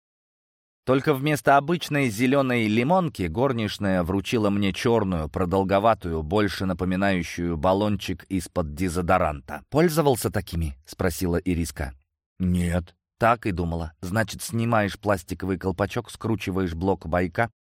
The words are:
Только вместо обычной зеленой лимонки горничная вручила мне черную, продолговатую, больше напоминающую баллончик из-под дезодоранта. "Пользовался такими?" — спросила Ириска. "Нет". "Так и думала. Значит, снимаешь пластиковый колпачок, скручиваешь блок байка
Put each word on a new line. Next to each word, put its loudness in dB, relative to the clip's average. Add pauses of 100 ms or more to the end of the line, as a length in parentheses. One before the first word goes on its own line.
(840)
Только 2
вместо 2
обычной 0
зеленой 2
лимонки 2
горничная 0
вручила 0
мне 0
черную, 0
продолговатую, 2
больше 0
напоминающую 0
баллончик 0
из-под -4
дезодоранта. -2
"Пользовался 2
такими?" — -4
спросила -2
Ириска. -2 (440)
"Нет". 0 (240)
"Так 2
и -2
думала. -4
Значит, -4
снимаешь 0
пластиковый -2
колпачок, -2
скручиваешь -4
блок 0
байка -2 (120)